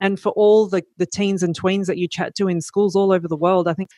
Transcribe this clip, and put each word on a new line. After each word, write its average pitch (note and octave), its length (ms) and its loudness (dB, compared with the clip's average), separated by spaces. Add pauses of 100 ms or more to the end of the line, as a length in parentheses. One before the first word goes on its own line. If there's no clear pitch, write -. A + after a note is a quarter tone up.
and G3 180 0
for G#3 140 -2
all G#3 340 4
the, F3+ 160 -2 (140)
the F3+ 80 -2
teens G3 360 -2
and E3+ 160 -2
tweens F#3+ 280 -2
that F#3 120 -2
you F3 100 -2
chat - 280 -6
to G3 140 -2
in F3 100 -2
schools G3 380 -2
all G3 160 4
over E3+ 160 -2
the D#3+ 80 -4
world. F3 300 2
I E3+ 60 0
think F#3 240 -8